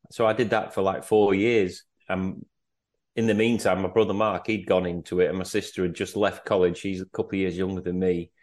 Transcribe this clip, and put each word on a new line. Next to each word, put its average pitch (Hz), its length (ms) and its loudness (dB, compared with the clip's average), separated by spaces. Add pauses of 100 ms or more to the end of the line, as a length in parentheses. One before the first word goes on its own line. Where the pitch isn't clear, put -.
(100)
so - 160 0
I 110 80 4
did 110 160 0
that - 240 -2
for, 101 80 0
like, 95 220 0
four 104 300 4
years. 101 500 2 (240)
And 95 360 -4 (720)
in 113 100 0
the 110 80 4
meantime, 104 460 2
my 95 80 -2
brother 104 260 2
Mark, 101 340 -2
he'd 107 180 -4
gone 92 200 2
into 87 340 -4
it, 87 100 4
and 90 80 -4
my 92 60 -4
sister - 400 -4
had 87 100 -2
just 98 220 -6
left 101 280 0
college. 90 320 2
She's 95 240 -8
a 92 60 -10
couple - 240 -6
of 95 100 -2
years 92 160 -2
younger 95 240 -4
than 90 180 -4
me, 90 320 0 (120)